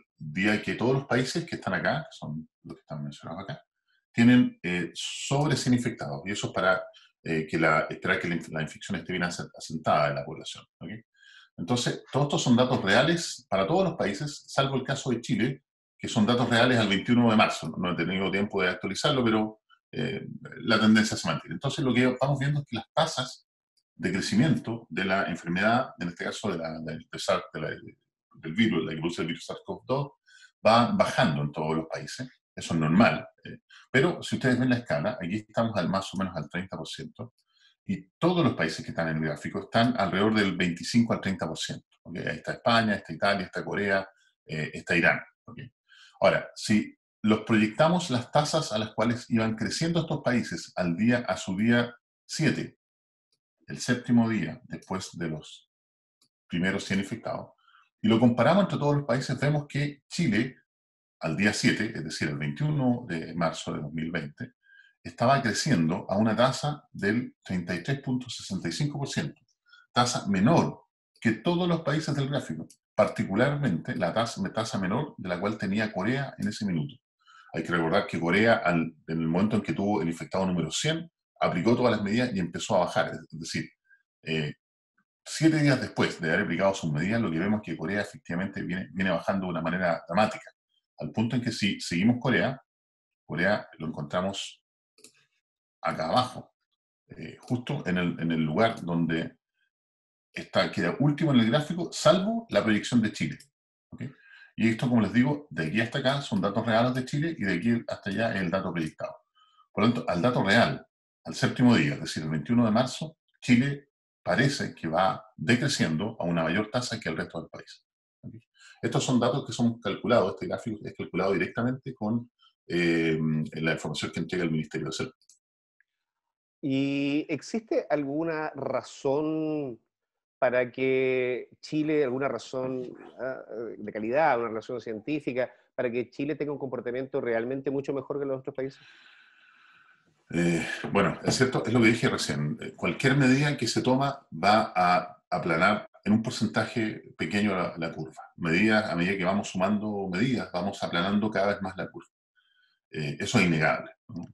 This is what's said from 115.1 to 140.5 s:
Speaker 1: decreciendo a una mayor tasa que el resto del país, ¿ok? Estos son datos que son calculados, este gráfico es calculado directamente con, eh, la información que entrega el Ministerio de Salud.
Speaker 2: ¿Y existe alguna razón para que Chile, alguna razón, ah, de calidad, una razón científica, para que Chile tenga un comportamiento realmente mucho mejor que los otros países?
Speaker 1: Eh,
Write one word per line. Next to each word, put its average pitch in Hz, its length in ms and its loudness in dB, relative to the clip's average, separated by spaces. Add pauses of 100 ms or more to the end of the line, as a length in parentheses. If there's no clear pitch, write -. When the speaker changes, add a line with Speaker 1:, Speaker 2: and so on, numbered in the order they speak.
Speaker 1:
decreciendo 95 840 0
a - 40 -4
una 85 200 0
mayor 87 260 -2
tasa - 300 -4
que - 80 -8
el 101 80 -4
resto 85 240 -8
del - 80 -12
país, - 360 -18 (380)
¿ok? - 120 -14 (480)
Estos 123 200 0
son 127 160 2
datos 123 280 0
que 117 60 -8
son 117 280 0
calculados, 98 540 2
este - 120 -10
gráfico 104 380 -6
es - 120 -12
calculado 92 360 -2
directamente 127 640 -2
con, 120 360 -4 (380)
eh, 82 500 2 (360)
la 80 180 0
información 78 400 -6
que - 80 -4
entrega 85 240 -2
el 82 60 0
Ministerio 78 360 -4
de - 60 -6
Salud. - 200 -6 (1500)
Speaker 2:
¿Y 139 680 -2
existe 220 640 -4
alguna 151 640 -4
razón 143 1300 -4 (580)
para 123 340 2
que 131 760 0 (100)
Chile, 151 420 0
alguna 131 240 -2
razón, 127 560 -6 (380)
ah, 123 220 -8 (360)
de 104 140 -10
calidad, 120 480 2
una 117 80 -2
razón 110 320 -8
científica, 123 680 -4 (280)
para 123 140 0
que 120 200 -4
Chile 143 240 -4
tenga 151 180 -4
un 135 60 -6
comportamiento 131 640 -6
realmente 123 500 -2
mucho 139 220 -2
mejor 139 260 -4
que 139 80 -2
los 135 140 -4
otros 131 140 -10
países? 135 260 -8 (1500)
Speaker 1:
Eh, 85 360 2 (260)